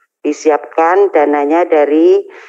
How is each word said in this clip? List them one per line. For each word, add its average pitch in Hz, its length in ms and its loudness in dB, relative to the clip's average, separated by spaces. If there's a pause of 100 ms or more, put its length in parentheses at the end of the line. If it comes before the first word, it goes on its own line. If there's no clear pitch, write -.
(240)
disiapkan 160 880 -2
dananya 147 560 0
dari 160 560 2 (240)